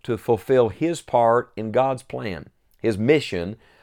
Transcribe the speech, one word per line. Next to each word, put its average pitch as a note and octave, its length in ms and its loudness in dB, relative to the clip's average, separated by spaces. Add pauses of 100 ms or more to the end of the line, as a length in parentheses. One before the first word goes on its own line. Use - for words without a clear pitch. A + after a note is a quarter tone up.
to A#2 120 -2
fulfill A#2+ 520 2
his E3 340 -4
part A#2+ 540 2
in A2 160 -8
God's C3 320 0
plan. A2 460 -10 (300)
His A2 160 0
mission G#2+ 600 0 (260)